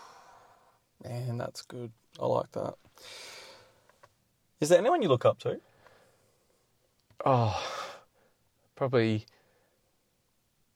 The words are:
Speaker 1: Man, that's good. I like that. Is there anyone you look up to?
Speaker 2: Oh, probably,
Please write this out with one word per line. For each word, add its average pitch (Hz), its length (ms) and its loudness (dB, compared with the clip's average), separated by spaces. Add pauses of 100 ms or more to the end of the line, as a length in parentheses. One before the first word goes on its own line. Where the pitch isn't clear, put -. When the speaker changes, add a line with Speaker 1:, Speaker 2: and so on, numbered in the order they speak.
(1040)
Speaker 1:
Man, 120 340 -6
that's - 240 -8
good. 120 300 -14 (280)
I 120 60 -4
like 123 280 0
that. - 220 -6 (1900)
Is 151 80 -2
there 170 100 8
anyone 277 220 2
you 202 80 2
look 127 160 4
up 110 140 4
to? - 200 -4 (1700)
Speaker 2:
Oh, 117 360 2 (1120)
probably, 113 500 0 (1500)